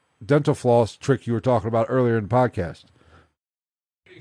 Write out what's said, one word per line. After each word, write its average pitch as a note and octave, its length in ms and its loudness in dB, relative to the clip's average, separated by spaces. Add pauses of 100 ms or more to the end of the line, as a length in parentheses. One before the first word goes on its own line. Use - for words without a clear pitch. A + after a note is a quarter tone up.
(260)
dental C#3+ 300 2
floss A#2+ 400 2
trick - 320 -2
you A#2 60 -2
were A2 80 -2
talking B2 260 0
about A2+ 220 0
earlier B2 280 2
in G#2 100 -4
the A#2+ 80 -2
podcast. A2 540 -2
<laughs> - 60 -20 (1300)